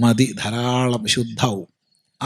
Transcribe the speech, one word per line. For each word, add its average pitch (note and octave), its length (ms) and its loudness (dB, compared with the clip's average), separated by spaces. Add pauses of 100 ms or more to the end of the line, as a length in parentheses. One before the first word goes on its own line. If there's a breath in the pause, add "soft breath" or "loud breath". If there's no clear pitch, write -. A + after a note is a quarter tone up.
മതി, A#2 240 4 (140)
ധാരാളം B2 600 -2 (120)
ശുദ്ധാവും, A2+ 540 -2 (580)